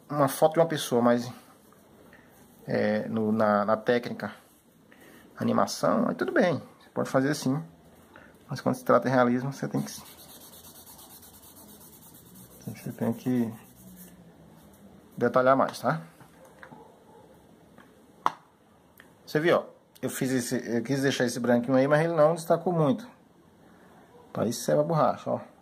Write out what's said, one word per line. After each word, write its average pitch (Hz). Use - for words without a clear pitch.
uma 143
foto 156
de 165
uma 165
pessoa, 135
mas, 120
é, 107
no, 110
na, 107
na 107
técnica 120
animação, -
aí -
tudo 370
bem, 220
você -
pode 123
fazer 135
assim. 143
Mas 135
quando 127
se -
trata 123
de 131
realismo, 127
você -
tem -
que, -
você 120
tem 117
que 120
detalhar 127
mais, 110
tá? 151
Você -
viu, 156
ó, -
eu 131
fiz 131
esse, 127
eu 113
quis 135
deixar 135
esse 120
branquinho 120
aí, 131
mas 151
ele 170
não 156
destacou 165
muito. 147
Pra -
isso 117
serve 147
a -
borracha, 135
ó. 120